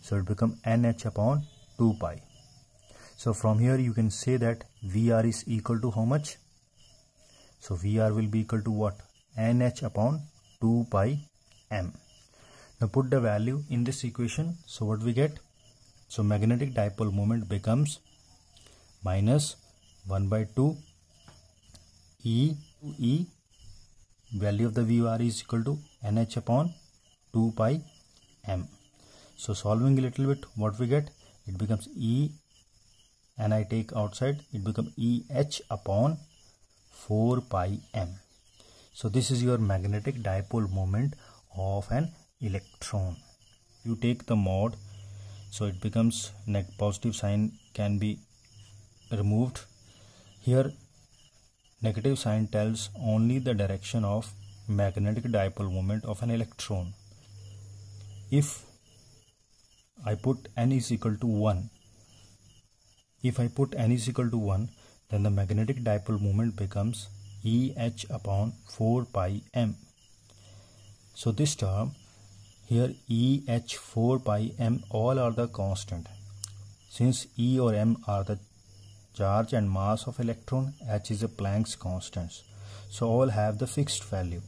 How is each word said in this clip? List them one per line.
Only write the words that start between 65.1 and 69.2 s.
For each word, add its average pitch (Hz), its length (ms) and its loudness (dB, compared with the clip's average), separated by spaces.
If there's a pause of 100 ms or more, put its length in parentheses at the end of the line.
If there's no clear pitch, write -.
the 107 60 4
magnetic 104 520 2
dipole 104 400 0
moment 104 340 2
becomes 101 520 -4 (340)
E 120 340 2
H 117 320 -4
upon 101 440 -2 (160)
four 117 360 2
pi 101 360 -2 (120)